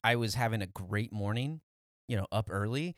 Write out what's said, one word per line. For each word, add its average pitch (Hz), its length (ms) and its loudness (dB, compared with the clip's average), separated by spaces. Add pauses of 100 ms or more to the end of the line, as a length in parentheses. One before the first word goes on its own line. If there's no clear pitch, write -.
I 117 100 6
was 113 220 2
having 113 260 2
a 92 40 -2
great 98 460 -2
morning, 117 480 -2 (460)
you 117 100 0
know, 95 140 0
up - 220 0
early, 123 460 0